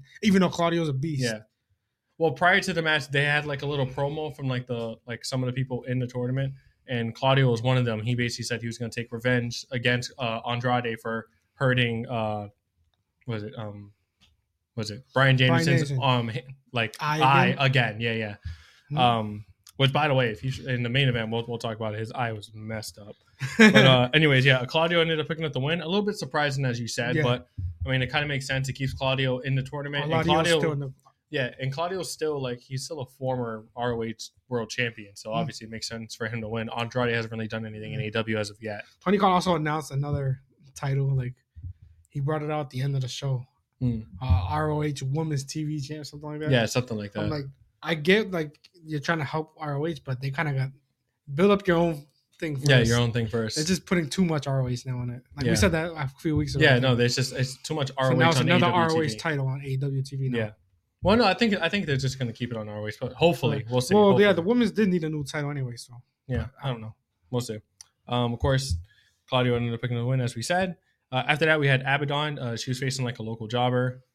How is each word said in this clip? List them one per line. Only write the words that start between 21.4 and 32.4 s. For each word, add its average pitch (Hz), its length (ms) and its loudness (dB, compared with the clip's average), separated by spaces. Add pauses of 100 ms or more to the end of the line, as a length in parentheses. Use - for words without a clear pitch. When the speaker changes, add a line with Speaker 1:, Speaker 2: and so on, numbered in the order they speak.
Speaker 2:
we'll 120 100 -8
talk 113 200 -6
about 107 160 -6
it. 107 60 -8
His 113 120 -8
eye 117 220 -4
was 104 200 -12
messed 107 440 -10
up. 104 220 -20
Speaker 1:
<laughs> - 380 -12
Speaker 2:
But, 220 180 10
uh, 127 380 8
anyways, 147 320 6
yeah, 127 200 4
Claudio 170 340 2
ended 160 220 2
up 147 80 -6
picking 160 160 -4
up 139 80 -6
the 127 80 -2
win. 160 180 -2
A 156 80 -10
little 196 180 0
bit 208 120 -4
surprising, 143 480 -2
as 120 160 -2
you 113 80 -6
said, 120 260 -2
Speaker 1:
Yeah. 156 80 2
Speaker 2:
but, 123 240 0 (380)
I 135 40 -4
mean, 131 120 2
it 123 100 -2
kinda 147 160 0
makes 135 180 -4
sense. 135 220 -2
It 131 60 -6
keeps 135 200 -4
Claudio 131 460 0
in 135 160 -2
the 131 80 0
tournament. 143 400 -6
And 151 80 -2
Speaker 1:
Claudio's 160 220 2
Speaker 2:
Claudio, 165 260 4
Speaker 1:
still 160 140 2
in 139 60 -2
the 135 140 -6 (380)
Speaker 2:
yeah, 131 200 -2 (100)
and 135 100 -4
Claudio's 175 400 -6
still, 151 300 -4